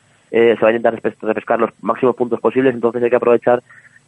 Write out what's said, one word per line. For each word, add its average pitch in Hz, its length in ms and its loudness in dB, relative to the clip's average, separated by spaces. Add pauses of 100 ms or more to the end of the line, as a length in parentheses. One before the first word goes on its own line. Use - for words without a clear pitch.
(320)
eh, 117 260 4
se - 60 -4
va 110 60 4
a - 20 2
intentar 113 240 0
repes-, 107 260 -8
repescar 110 380 -2
los 113 120 -2 (100)
máximos 113 340 -2
puntos 117 240 -4
posibles, 131 340 0
entonces 117 300 -4
hay 120 60 0
que 120 80 2
aprovechar, 120 440 2 (460)